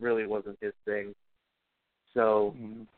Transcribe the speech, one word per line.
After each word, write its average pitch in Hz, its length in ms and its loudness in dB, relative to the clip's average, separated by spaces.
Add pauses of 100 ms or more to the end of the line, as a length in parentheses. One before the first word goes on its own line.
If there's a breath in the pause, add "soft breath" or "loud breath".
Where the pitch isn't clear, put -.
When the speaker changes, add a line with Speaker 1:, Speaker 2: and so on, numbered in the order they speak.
Speaker 1:
really 113 260 0
wasn't 101 340 -6
his 104 120 -6 (120)
thing. 104 300 -4 (1000)
So, 107 460 4
Speaker 2:
Mm-hmm. 113 240 -12 (160)